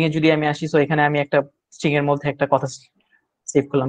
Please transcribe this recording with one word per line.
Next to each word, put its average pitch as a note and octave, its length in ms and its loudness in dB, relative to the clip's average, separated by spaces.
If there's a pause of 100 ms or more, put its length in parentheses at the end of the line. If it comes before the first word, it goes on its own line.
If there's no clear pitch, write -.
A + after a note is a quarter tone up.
এ E3 120 0
যদি D#3+ 200 2
আমি D3+ 160 -2
আসি, D#3 200 -8
so E3 120 2
এখানে D3+ 240 0
আমি D3 160 0
একটা D3 140 0 (360)
string D3+ 240 -2
এর C#3+ 120 0
মধ্যে C#3+ 220 -2
একটা C#3 220 -4
কথা C3 140 0 (840)
save C#3 180 2
করলাম C3+ 180 -2